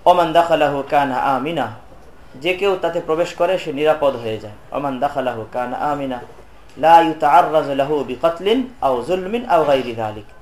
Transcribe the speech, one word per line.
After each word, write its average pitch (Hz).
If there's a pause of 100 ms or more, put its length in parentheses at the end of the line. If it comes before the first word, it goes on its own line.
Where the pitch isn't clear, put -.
ওমান 175
দাখালাহু 156
কানা 143
আমিনা, 131 (480)
যে 160
কেউ 185
তাতে 170
প্রবেশ 165
করে 180
সে 160
নিরাপদ 147
হয়ে 113
যায়। 107
ওমান 135
দাখালাহু 127
কানা 123
আমিনা 139 (580)
লা 165
ইউতাআররাজু 156
লাহু 139
বিকাতলিন 165 (120)
আও 123
যুলমিন 190
আও 160
গায়রি 131
যালিক। 107 (160)